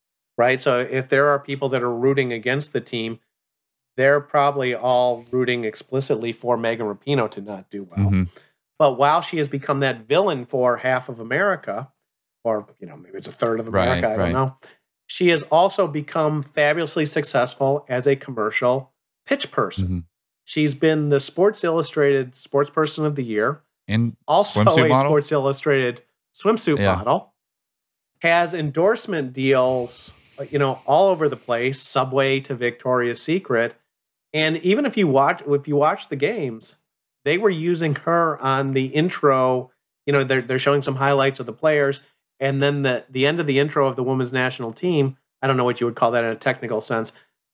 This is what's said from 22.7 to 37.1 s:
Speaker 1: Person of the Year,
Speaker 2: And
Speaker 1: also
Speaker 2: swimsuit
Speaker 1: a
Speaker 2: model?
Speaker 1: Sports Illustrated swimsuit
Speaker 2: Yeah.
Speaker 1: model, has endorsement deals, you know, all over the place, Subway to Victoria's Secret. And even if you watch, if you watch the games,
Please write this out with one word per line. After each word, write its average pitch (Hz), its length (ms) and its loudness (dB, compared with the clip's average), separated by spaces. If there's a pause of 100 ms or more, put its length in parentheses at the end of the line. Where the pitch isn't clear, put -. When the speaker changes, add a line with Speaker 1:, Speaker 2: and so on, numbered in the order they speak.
Speaker 1:
Person 156 340 -2
of 147 120 -2
the 135 80 -4
Year, 113 360 -2 (280)
Speaker 2:
And 113 280 0 (120)
Speaker 1:
also 160 340 2
Speaker 2:
swimsuit - 240 6
Speaker 1:
a - 20 4
Speaker 2:
model? 139 220 4
Speaker 1:
Sports 147 220 0
Illustrated 135 720 0 (320)
swimsuit 190 440 0
Speaker 2:
Yeah. 98 160 2
Speaker 1:
model, 120 380 -2 (920)
has 170 320 2
endorsement 160 760 -2
deals, 131 800 0 (380)
you 147 80 -2
know, 135 280 0
all 170 220 4
over 160 200 2
the 135 80 -8
place, 123 460 -4
Subway 135 580 0
to 135 140 -8
Victoria's 120 640 -2
Secret. 127 540 -2 (580)
And 156 260 0
even 208 280 2
if 208 100 -4
you 196 100 4
watch, 139 400 2
if 143 220 0
you 147 80 0
watch 156 320 0
the - 80 -8
games, 135 600 -6 (480)